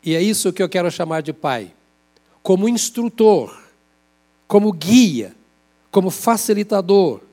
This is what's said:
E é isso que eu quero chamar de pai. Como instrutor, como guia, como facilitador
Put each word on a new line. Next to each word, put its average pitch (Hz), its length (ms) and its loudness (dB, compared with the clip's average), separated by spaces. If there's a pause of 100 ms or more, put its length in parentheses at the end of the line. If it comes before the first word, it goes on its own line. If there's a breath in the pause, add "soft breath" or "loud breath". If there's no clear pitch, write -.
E 160 120 -2
é 165 60 0
isso 196 320 0
que 185 80 -4
eu 180 80 -2
quero 175 220 -2
chamar 160 320 -6
de 147 100 -8
pai. 120 400 -6 (680)
Como 190 260 0
instrutor, 220 920 0 (880)
como 208 240 2
guia, 165 640 2 (540)
como 185 220 0
facilitador 202 1080 0 (100)